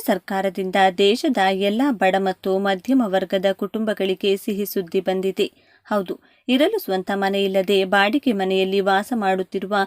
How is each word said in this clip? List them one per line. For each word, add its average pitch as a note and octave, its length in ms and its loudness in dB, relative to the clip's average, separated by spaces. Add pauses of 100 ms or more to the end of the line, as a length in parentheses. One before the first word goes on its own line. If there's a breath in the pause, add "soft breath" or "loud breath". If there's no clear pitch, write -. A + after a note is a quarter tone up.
ಸರ್ಕಾರದಿಂದ F#3+ 720 -2 (220)
ದೇಶದ A#3 400 2 (140)
ಎಲ್ಲ G3+ 380 0
ಬಡ F#3+ 300 2
ಮತ್ತು F#3+ 400 -2
ಮಧ್ಯಮ G3 460 0
ವರ್ಗದ F#3+ 460 0
ಕುಟುಂಬಗಳಿಗೆ G3 880 -2
ಸಿಹಿ G3+ 280 -4
ಸುದ್ದಿ F#3+ 340 -4
ಬಂದಿದೆ. F#3+ 520 -2 (380 soft breath)
ಹೌದು, G3+ 300 -4 (280 soft breath)
ಇರಲು D#4 320 2
ಸ್ವಂತ F#3+ 340 -4
ಮನೆ G3 300 -2
ಇಲ್ಲದೆ F#3+ 420 2
ಬಾಡಿಗೆ G#3 460 2
ಮನೆಯಲ್ಲಿ F#3+ 480 0
ವಾಸ G3 360 0
ಮಾಡುತ್ತಿರುವ F#3+ 600 -2 (120)